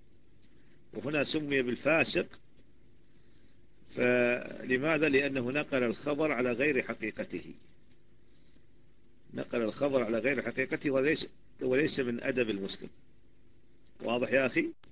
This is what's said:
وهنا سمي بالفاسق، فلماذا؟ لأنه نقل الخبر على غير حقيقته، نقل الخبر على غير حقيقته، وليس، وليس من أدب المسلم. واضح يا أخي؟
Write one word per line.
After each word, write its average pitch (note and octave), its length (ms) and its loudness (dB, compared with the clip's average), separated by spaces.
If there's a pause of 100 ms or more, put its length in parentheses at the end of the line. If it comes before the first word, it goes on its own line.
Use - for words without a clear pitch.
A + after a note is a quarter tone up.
(920)
وهنا C#3+ 300 0
سمي C#3+ 380 2
بالفاسق، C#3 800 2 (1600)
فلماذا؟ B2+ 1120 4
لأنه C3+ 420 4
نقل C#3+ 320 2
الخبر C#3+ 480 2
على B2 200 2
غير C3 320 2
حقيقته، G2+ 680 -6 (1800)
نقل B2 280 -2
الخبر B2 420 2
على A2+ 140 2
غير B2 240 2
حقيقته، C3 500 0
وليس، C3+ 360 2 (340)
وليس C3+ 380 4
من A#2+ 240 0
أدب B2 260 2
المسلم. G2 400 -4 (1120)
واضح A#2 300 2
يا C3 140 6
أخي؟ A3+ 260 2 (200)